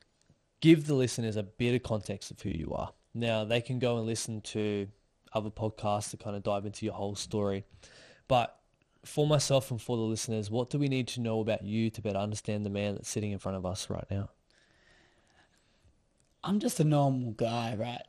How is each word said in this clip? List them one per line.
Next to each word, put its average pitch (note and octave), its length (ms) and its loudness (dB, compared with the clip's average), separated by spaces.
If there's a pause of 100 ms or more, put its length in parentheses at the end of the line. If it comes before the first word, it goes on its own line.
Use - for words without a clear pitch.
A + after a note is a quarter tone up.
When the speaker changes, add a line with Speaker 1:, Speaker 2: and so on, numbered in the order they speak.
(640)
Speaker 1:
give D#3+ 240 10
the D3+ 80 2
listeners A#2+ 420 0
a G#2+ 60 0
bit A#2+ 320 0
of B2 80 0
context G2+ 480 -6
of - 100 -16
who G#2 80 -6
you - 240 -4
are. - 220 -6 (180)
Now, A2+ 300 0
they A2+ 180 2
can B2 200 -4
go A#2+ 160 2
and A2+ 100 -2
listen A2 360 -4
to G#2 440 -2 (460)
other G#2+ 180 -2
podcasts G#2 640 -2
to - 40 -10
kind G#2 200 -8
of G2 80 -6
dive G2+ 200 0
into G#2 200 -8
your G#2 100 -2
whole G2+ 220 -4
story. G2+ 480 -2 (640)
But A#2+ 280 2 (480)
for D3+ 220 0
myself C3+ 460 4
and A2 100 -4
for B2 140 -2
the A2+ 80 0
listeners, A2 440 -2
what A#2 220 0
do D3 80 0
we C#3+ 80 4
need C3 220 0
to B2 120 -6
know A2+ 200 0
about G#2+ 240 0
you A2 260 2
to G#2 120 -8
better G2+ 180 0
understand G#2 440 -2
the G2+ 60 -2
man G2+ 240 0
that's - 140 -10
sitting G#2 240 -2
in G2 80 -4
front F#2+ 180 -4
of F#2 80 -4
us F#2 240 -4
right F2 220 -6
now? G2 180 -2 (2250)
Speaker 2:
I'm G#3 160 2
just A#3+ 180 0
a D#3 60 6
normal C#3 480 4
guy, A#2 440 -2
right? A#2+ 320 -4